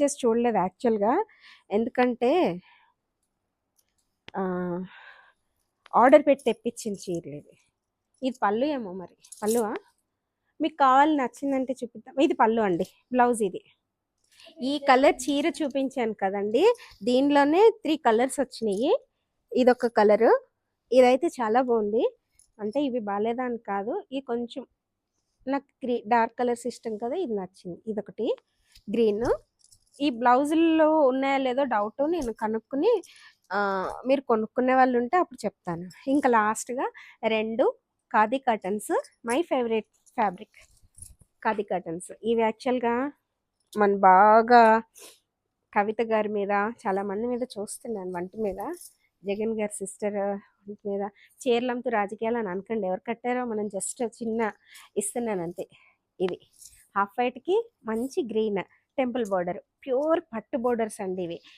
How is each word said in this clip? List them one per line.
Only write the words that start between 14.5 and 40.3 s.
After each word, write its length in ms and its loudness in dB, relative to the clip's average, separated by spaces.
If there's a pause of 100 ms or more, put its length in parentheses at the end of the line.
ఈ 160 -4
కలర్ 360 4
చీర 380 -2 (100)
చూపించాను 520 -4
కదండి, 600 2 (280)
దీనిలోనే 680 4
త్రీ 260 -2
కలర్స్ 440 0
వచ్చినాయి. 580 -2 (540)
ఇదొక 340 4
కలరు, 600 4 (460)
ఇదైతే 340 6
చాలా 360 0
బాగుంది. 540 0 (440)
అంటే 220 -4
ఇవి 160 -4
బాలేదా 460 -4
అని 140 -6
కాదు, 540 -6
ఈ 80 -8
కొంచెం 460 -8 (840)
నాకు 380 -8
గ్రీ-, 220 -4
డార్క్ 300 0
కలర్స్ 280 -2
ఇష్టం 300 -8
కదా, 200 -6
ఇది 180 -4
నచ్చింది. 520 -10
ఇదొకటి 500 -6 (540)
గ్రీన్. 340 0 (760)
ఈ 100 0
బ్లౌజుల్లో 920 4
ఉన్నాయో 380 2
లేదో 260 0
డౌట్, 460 -2
నేను 220 -4
కనుక్కుని, 680 -2 (500)
ఆ, 60 -2 (480)
మీరు 140 2
కొనుక్కునే 540 0
వాళ్ళు 240 4
ఉంటే 180 -2
అప్పుడు 300 -2
చెప్తాను. 440 -8 (160)
ఇంకా 220 2
లాస్ట్గా 640 -2 (320)
రెండు 500 0 (380)
ఖాదీ 260 2
కర్టన్స్, 540 -4 (340)
my 140 0
favorite 480 -2 (320)
fabric 320 -4 (920)